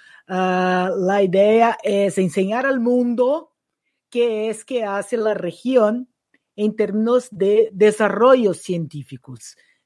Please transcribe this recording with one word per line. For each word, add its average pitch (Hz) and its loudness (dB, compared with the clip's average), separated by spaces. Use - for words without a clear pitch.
Ah, 185 -2
la 196 0
idea 208 2
es 202 0
enseñar 196 -2
al 269 0
mundo 247 0
qué 226 -2
es 220 -10
que 247 -4
hace 202 -4
la 214 -2
región 233 -2
en 214 -2
términos 220 0
de 208 2
desarrollos 208 2
científicos. 139 -10